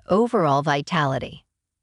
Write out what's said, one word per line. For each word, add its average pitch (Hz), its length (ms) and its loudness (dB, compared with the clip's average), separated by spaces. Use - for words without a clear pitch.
overall 185 540 2
vitality. 143 840 -2